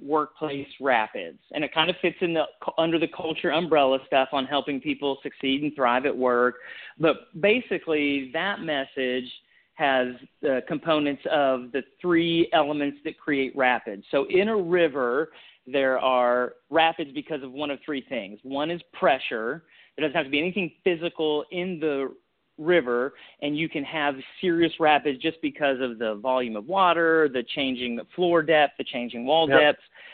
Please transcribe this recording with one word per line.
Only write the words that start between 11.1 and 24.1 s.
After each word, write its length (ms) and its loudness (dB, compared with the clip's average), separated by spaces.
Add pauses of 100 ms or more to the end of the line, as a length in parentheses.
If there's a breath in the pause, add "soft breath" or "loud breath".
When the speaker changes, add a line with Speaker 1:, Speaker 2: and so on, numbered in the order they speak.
Speaker 1:
of 400 0
the 120 -4 (180)
three 500 2
elements 540 0
that 120 -8
create 380 -2
rapids. 560 0
So 180 0
in 200 2
a 80 0
river, 720 0 (360 loud breath)
there 340 0
are 560 2 (140)
rapids 440 2
because 300 -8
of 100 -12
one 180 -6
of 140 -8
three 240 -6
things. 340 -8
One 260 -4
is 120 -6 (100)
pressure. 720 -2 (320 soft breath)
There 100 -4
doesn't 120 -2
have 80 0
to 60 -12
be 80 0
anything 340 -4 (100)
physical 680 -2
in 280 -6
the 340 -4 (440)
river, 560 2 (280 loud breath)
and 160 -2
you 120 -2
can 160 -6
have 300 -2 (260)